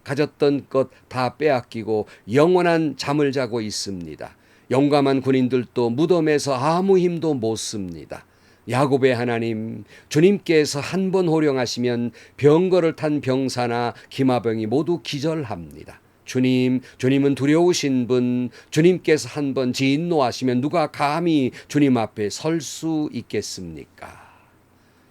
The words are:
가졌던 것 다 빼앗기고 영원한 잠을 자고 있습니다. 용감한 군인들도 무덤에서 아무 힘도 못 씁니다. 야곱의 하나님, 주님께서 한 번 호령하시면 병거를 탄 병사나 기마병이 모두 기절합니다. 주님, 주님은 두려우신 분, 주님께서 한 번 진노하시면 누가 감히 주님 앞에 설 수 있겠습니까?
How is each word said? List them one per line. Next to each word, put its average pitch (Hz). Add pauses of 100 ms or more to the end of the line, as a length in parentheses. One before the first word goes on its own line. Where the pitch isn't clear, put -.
가졌던 143
것 135 (180)
다 127
빼앗기고 113 (260)
영원한 165
잠을 143
자고 120
있습니다. 90 (360)
용감한 135
군인들도 127
무덤에서 151
아무 170
힘도 170
못 110
씁니다. 85 (440)
야곱의 131
하나님, 113 (240)
주님께서 156
한 190
번 180
호령하시면 123 (240)
병거를 165
탄 151
병사나 123 (160)
기마병이 117
모두 156
기절합니다. 104 (240)
주님, 127 (160)
주님은 139
두려우신 143
분, 123 (200)
주님께서 156
한 143
번 127
진노하시면 135
누가 151
감히 151 (180)
주님 143
앞에 107
설 160
수 151
있겠습니까? - (840)